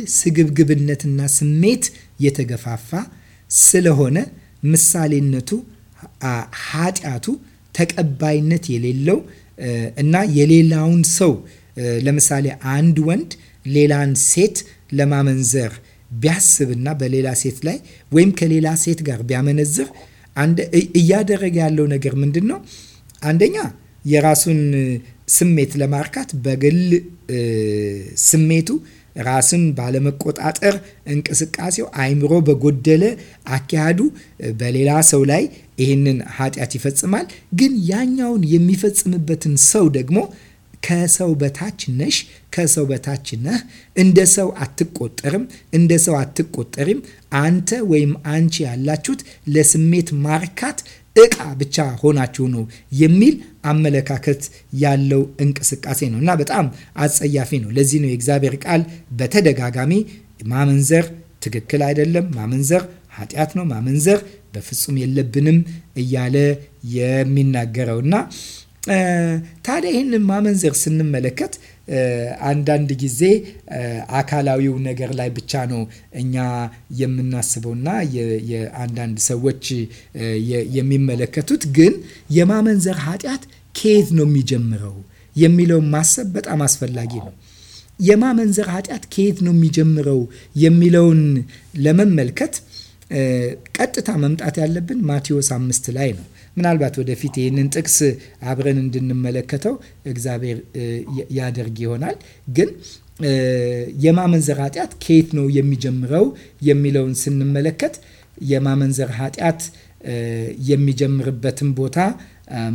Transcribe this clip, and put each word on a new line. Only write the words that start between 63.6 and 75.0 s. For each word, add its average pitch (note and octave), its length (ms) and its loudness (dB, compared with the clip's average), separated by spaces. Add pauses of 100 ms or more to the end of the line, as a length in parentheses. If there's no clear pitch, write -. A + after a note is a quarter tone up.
ማመንዘር C#3+ 520 2 (300)
በፍጹም C3+ 480 -6
የለብንም» C3+ 640 2 (380)
እያለ B2+ 380 -2 (580)
የሚናገረው። B2+ 1080 0
እና፣ D3 160 2 (720)
እ፣ G3 120 0 (640)
ታዲያ D#4+ 280 -4
ይህንን A#3+ 340 0
ማመንዘር G3 520 0
ስንመለከት፣ D#3 800 -2 (340)
እ፣ C3+ 120 -2 (440)
አንዳንድ D3 520 0
ጊዜ፣ C3 260 -4 (500)
እ፣ B2+ 80 -8 (340)
አካላዊው C3+ 640 0
ነገር B2+ 360 -6